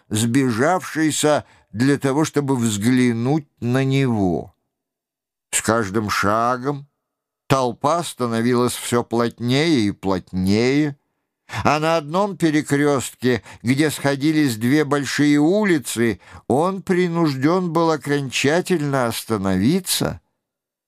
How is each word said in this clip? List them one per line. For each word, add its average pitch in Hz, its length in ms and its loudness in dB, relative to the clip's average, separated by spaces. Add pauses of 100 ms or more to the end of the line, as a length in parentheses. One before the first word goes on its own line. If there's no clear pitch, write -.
сбежавшийся 135 1400 0 (260)
для 131 260 2
того, 139 280 0
чтобы 143 320 0
взглянуть 120 880 0 (120)
на 123 240 0
него. 120 720 0 (960)
С - 140 -4
каждым 104 480 -2
шагом 123 720 -2 (640)
толпа 139 540 0
становилась 120 680 0
всё - 320 -2
плотнее 120 840 0
и 98 40 0
плотнее, 101 1040 0 (680)
а 143 160 2
на 160 160 0
одном 170 400 -2
перекрёстке, 143 1080 0 (200)
где 139 280 0
сходились 143 680 0
две 127 260 2
большие 143 560 2
улицы, 151 800 0 (300)
он 175 320 0
принуждён 170 920 0
был 165 180 0
окончательно 143 1160 -2
остановиться. 101 1120 -2 (680)